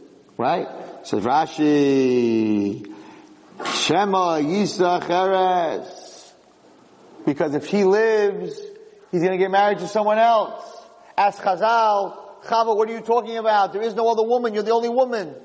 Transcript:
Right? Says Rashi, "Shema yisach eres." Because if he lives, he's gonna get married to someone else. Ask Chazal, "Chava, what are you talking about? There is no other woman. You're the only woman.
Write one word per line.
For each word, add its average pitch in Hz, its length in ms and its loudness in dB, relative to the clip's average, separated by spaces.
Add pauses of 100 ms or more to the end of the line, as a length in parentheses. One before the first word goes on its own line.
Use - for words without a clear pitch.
(380)
Right? 156 300 -2 (360)
Says 101 200 -4
Rashi, 127 1700 2 (680)
"Shema 180 760 0
yisach 175 720 0
eres." 180 1200 -2 (920)
Because 147 300 -2
if 147 120 -6
he 202 180 2
lives, 202 720 0 (520)
he's 170 120 0
gonna 185 140 2
get 190 120 2
married 202 300 2
to 175 80 -8
someone 214 300 0
else. 226 480 2 (520)
Ask 196 240 2
Chazal, 202 760 0 (260)
"Chava, 226 320 0
what 220 140 0
are 226 40 -8
you 226 80 -10
talking 226 360 -2
about? 214 360 2
There 196 80 -4
is 220 140 -4
no 226 140 0
other 220 140 2
woman. 240 300 0
You're 214 100 -2
the 214 80 0
only 233 180 0
woman. 233 560 -2